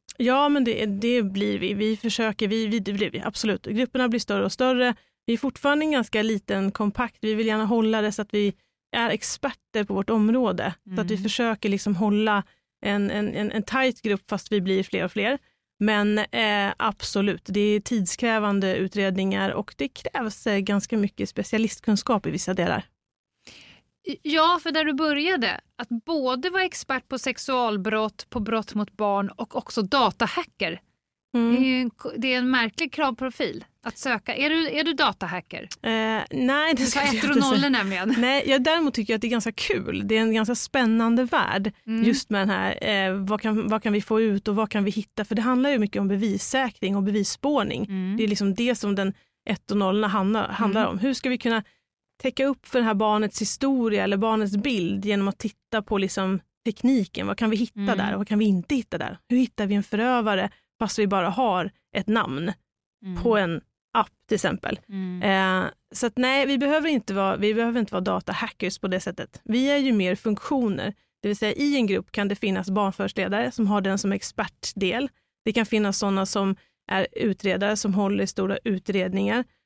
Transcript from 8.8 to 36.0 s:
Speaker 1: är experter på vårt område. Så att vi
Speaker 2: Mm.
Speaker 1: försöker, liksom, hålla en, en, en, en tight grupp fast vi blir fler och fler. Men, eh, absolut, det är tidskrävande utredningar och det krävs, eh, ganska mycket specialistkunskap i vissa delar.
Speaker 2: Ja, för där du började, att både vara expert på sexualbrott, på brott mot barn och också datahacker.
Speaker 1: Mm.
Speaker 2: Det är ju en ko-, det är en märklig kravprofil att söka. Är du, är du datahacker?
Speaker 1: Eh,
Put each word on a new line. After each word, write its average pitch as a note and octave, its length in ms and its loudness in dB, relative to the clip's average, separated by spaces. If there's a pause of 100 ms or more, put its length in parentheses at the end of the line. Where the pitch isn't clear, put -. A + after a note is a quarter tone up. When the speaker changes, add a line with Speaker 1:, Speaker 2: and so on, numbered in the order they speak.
Speaker 1:
är A#3 140 0
experter - 720 -4
på G3+ 100 -4
vårt G3 160 -2
område. A3 640 2 (220)
Så F3 60 0
att F3 100 -2
vi - 40 2
Speaker 2:
Mm. F#3 80 -4
Speaker 1:
försöker, A3 460 -2
liksom, G3 260 0
hålla G#3 480 2 (420)
en, G3+ 260 0
en, G#3 240 -2
en, G#3 160 -2
en G#3+ 120 -2
tight C4 380 0
grupp G3+ 280 -2
fast - 220 -6
vi G#3 100 2
blir F#3+ 220 0
fler F#3 200 -4
och F3+ 80 -4
fler. A3 260 -2 (420)
Men, G#3 380 2
eh, G#3 600 0
absolut, G3+ 680 -2
det G3+ 140 -2
är G#3 200 4
tidskrävande G3+ 960 0
utredningar F#3+ 720 0
och - 280 -6
det C#4 100 -4
krävs, - 600 -6
eh, G3+ 120 2
ganska G3+ 380 0
mycket G3+ 320 -2
specialistkunskap A3 960 0
i D#3 40 -2
vissa D#3 220 -2
delar. F3 300 0 (1400)
Speaker 2:
Ja, D#4+ 420 4
för E4 80 -2
där D#4 140 0
du D4+ 80 0
började, D4 680 0 (140)
att - 140 -12 (160)
både C4 440 0
vara F#4 140 2
expert C4+ 440 -4
på C4 120 -6
sexualbrott, A3 1080 -2
på A#3+ 100 -6
brott G#3+ 360 -2
mot G#3 220 -2
barn G3+ 320 2
och - 260 -10
också - 260 -4
datahacker. G3+ 1000 0 (540)
Speaker 1:
Mm. A#3 200 4
Speaker 2:
Det B3+ 60 4
är C4 80 4
ju B3+ 120 2
en B3 80 -2
ko-, - 280 -10
det B3+ 160 0
är B3+ 40 2
en B3+ 140 2
märklig B3 420 0
kravprofil C4 720 -2 (180)
att - 140 -10
söka. - 380 -4
Är C#4+ 140 0
du, D#4+ 200 0
är D4 140 -2
du D#4+ 100 0
datahacker? F#3+ 680 -2 (180)
Speaker 1:
Eh, A3+ 80 -2 (420)